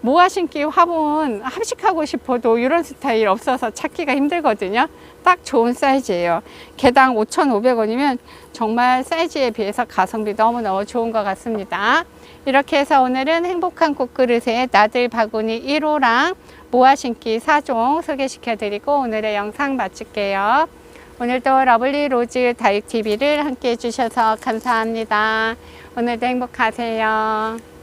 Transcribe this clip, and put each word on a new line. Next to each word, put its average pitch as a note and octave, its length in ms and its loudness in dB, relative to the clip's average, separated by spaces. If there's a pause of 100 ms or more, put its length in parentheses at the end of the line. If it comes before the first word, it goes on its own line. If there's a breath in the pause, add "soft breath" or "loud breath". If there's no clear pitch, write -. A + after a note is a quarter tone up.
모아 F4 220 6
심기 E4+ 340 -2
화분 D#4 800 0
합식하고 F#4 640 -2
싶어도 A#3+ 540 0
이런 D4 260 2
스타일 A3+ 420 -2
없어서 B3+ 440 0
찾기가 D4 440 -4
힘들거든요. C4+ 720 0 (380 loud breath)
딱 F4+ 200 2
좋은 A#3+ 280 2
사이즈예요. G#3+ 720 0 (340 loud breath)
개당 C4 400 4
오천오백 A#3+ 600 2
원이면 A#3+ 420 0 (340 loud breath)
정말 B3 500 0
사이즈에 D#4+ 480 -2
비해서 A3 340 -4
가성비 G#3+ 500 -2
너무너무 A3 520 0
좋은 A#3 240 -4
것 A3 140 -2
같습니다. G#3 800 -2 (400 loud breath)
이렇게 C#4 340 2
해서 C#4 240 4
오늘은 C4+ 440 0
행복한 E4+ 500 -2
꽃그릇의 A#3+ 760 0
나들 A3 380 4
바구니 A3+ 480 -2
일 C#4 280 -2
호랑 D4 500 2 (360 loud breath)
모아 B3+ 240 6
심기 A#3 460 -4
사 D4+ 200 2
종 C4+ 420 0
소개시켜드리고 B3+ 1000 -4
오늘의 G#3+ 340 -2
영상 G#3+ 400 -4
마칠게요. G#3+ 960 -2 (500 loud breath)
오늘도 C4 460 2
러블리 C4+ 440 2
로즈 A#3+ 480 0
다육티비를 A3+ 880 0
함께 C4 260 -4
해주셔서 A#3 680 0
감사합니다. A3 1160 -2 (400 loud breath)
오늘도 A#3+ 300 -2
행복하세요. A3 1600 -2